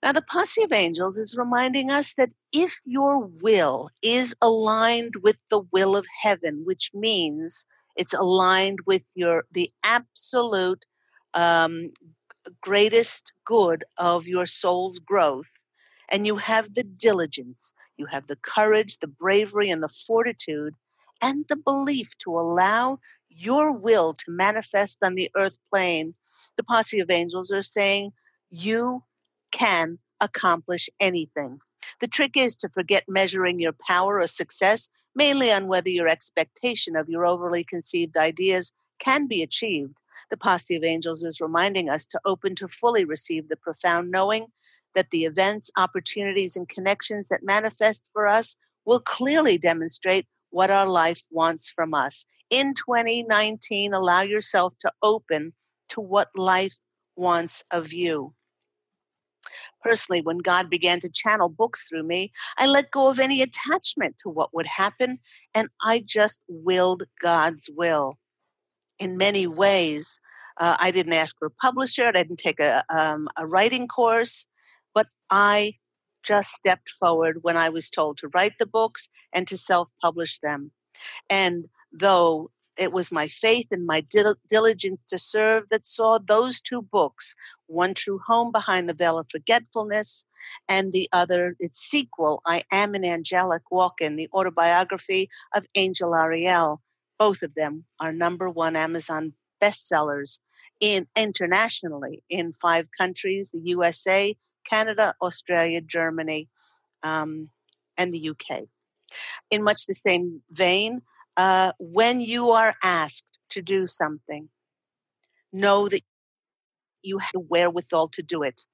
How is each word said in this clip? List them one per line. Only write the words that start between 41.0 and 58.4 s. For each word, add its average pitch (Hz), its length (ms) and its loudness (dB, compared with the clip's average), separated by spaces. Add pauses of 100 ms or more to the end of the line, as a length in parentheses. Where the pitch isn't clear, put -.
is 165 160 -8
reminding 170 480 0
us 151 180 -2
to - 180 -8
open 190 320 -2
to 196 120 -10
fully 233 360 0
receive 156 440 -6
the 156 80 -6
profound 175 540 -2
knowing 208 380 0 (460)
that 185 160 0
the 160 140 0
events, 190 520 0
opportunities, 190 800 -2
and 180 120 -8
connections 202 600 -4
that - 140 -2
manifest 214 680 0
for 208 160 0
us 214 280 2 (280)
will 240 160 4
clearly 269 580 2
demonstrate 165 680 0 (240)
what 185 200 2
our 196 160 4
life 170 440 2
wants 165 380 0
from 160 260 -4
us. 135 300 -2 (260)
In 269 240 0
twenty 233 480 0
nineteen, 214 720 -2
allow 185 300 2
yourself 202 580 0
to 165 120 -2 (100)
open 165 520 0 (340)
to - 120 -10
what 196 360 0
life 190 420 0 (380)
wants 170 560 0
of 160 200 -4
you. 160 420 -4 (1500)